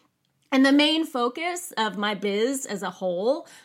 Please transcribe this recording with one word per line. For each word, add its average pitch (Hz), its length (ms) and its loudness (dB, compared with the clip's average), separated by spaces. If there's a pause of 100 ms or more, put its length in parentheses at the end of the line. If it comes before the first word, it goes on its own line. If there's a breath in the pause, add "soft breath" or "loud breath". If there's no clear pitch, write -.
(520 soft breath)
And 269 140 6
the 269 60 6
main 311 340 4
focus 320 720 -4
of 214 220 -2
my 208 160 -2
biz 208 520 -2
as 196 160 -8
a 190 80 -6
whole, 190 560 -2 (200 loud breath)